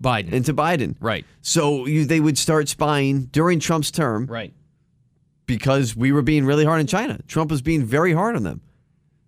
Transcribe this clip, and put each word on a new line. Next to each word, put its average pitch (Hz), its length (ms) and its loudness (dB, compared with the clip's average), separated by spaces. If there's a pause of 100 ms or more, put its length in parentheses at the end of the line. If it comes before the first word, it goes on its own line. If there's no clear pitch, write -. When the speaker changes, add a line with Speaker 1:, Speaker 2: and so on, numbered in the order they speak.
Speaker 1:
Biden. 107 320 -2
Speaker 2:
Into 131 220 0
Biden. 151 460 0
Speaker 1:
Right. 101 260 -4 (160)
Speaker 2:
So 147 440 0
you, 151 180 2
they 156 160 2
would 151 180 2
start 156 300 0
spying 139 640 0
during 170 260 2
Trump's 156 320 -2
term. 123 360 -2
Speaker 1:
Right. 117 280 -10 (920)
Speaker 2:
Because 127 500 0
we 127 160 2
were 143 100 4
being 151 220 2
really 143 200 4
hard 160 140 2
on 151 80 0
China. 214 400 -2
Trump 156 240 -2
was 151 100 -2
being 151 240 0
very 151 280 2
hard 202 240 0
on 117 80 -4
them. 80 160 -8 (680)